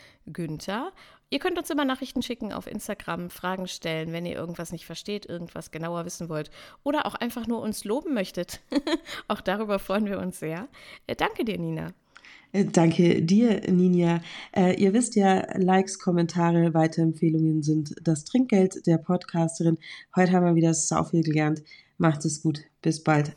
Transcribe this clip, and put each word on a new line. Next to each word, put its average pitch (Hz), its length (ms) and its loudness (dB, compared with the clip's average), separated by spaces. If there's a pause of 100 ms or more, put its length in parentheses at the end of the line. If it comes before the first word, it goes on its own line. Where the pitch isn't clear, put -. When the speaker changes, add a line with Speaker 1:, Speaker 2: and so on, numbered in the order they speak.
(260)
Speaker 1:
Günther. 175 680 -8 (360)
Ihr 277 120 -4
könnt 370 180 -4
uns 330 120 -6
immer 294 140 -2
Nachrichten 262 380 -4
schicken 226 300 -8
auf - 160 -10
Instagram, 175 640 -8
Fragen 185 360 -8
stellen, 160 460 -6
wenn 170 140 -6
ihr 175 100 -8
irgendwas 170 340 -10
nicht 165 160 -12
versteht, 202 400 -10
irgendwas - 460 -12
genauer 170 320 -6
wissen 175 240 -10
wollt 156 220 -6 (340)
oder 294 200 0
auch - 120 -8
einfach 233 320 -6
nur 226 140 -2
uns 214 220 -6
loben 277 300 -2
möchtet. 185 460 -6 (100)
<laughs> - 580 -4
Auch 208 120 -4
darüber 208 400 -2
freuen 202 260 -2
wir 196 140 -4
uns 185 180 -6
sehr. 165 300 -8 (400)
Äh, - 80 -4
danke 392 280 -2
dir, 202 140 -4
Nina. 160 340 -6 (600)
Speaker 2:
Äh, 190 140 2
danke 170 560 4
dir, 196 460 4
Ninja. 175 520 4 (320)
Äh, 180 280 4
ihr 190 120 4
wisst 247 240 2
ja, 190 280 4 (140)
Likes, 190 400 2
Kommentare, 170 760 2
Weiterempfehlungen 160 880 2
sind 151 400 0
das 156 200 0
Trinkgeld 208 600 2
der 165 120 4
Podcasterin. 165 800 0 (360)
Heute 185 160 4
haben 180 160 4
wir 170 80 6
wieder 165 200 4
sau 160 280 0
viel 165 220 0
gelernt. 151 380 0 (360)
Macht 160 260 2
es 156 160 -4
gut. 156 200 -2 (220)
Bis 160 200 -2
bald. 151 340 2